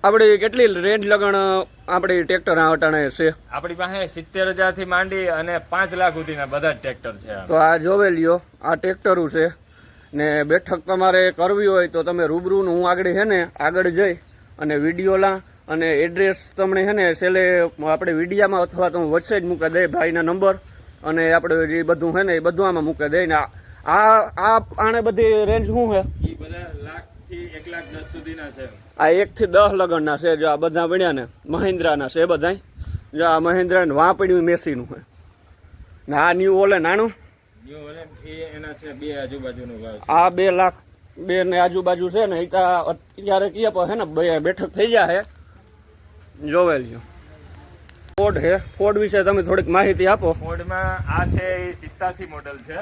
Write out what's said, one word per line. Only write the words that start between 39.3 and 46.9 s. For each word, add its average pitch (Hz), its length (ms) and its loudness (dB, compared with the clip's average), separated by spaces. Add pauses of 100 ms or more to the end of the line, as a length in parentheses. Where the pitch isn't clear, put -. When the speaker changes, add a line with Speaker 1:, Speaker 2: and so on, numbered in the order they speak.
Speaker 2:
ભાવ 110 200 -14
છે. - 120 -16
Speaker 1:
આ 170 200 4
બે 185 220 0
લાખ, 180 220 2 (440)
બે 180 260 -2
ને 180 160 0
આજુબાજુ 180 500 0
છે 214 160 2
ને, 175 160 -4
ઈ 180 40 -4
તો 180 120 -4
અત્યારે 185 920 -2
કીએ 214 200 -2
પણ 180 200 -2
છે 208 60 -4
ને 220 100 -4
બે 160 340 0
બેઠક 180 280 -4
થઈ 202 200 0
જાય. 202 360 2 (1200)
જોવે 160 340 0
લ્યો. 117 220 -12 (1200)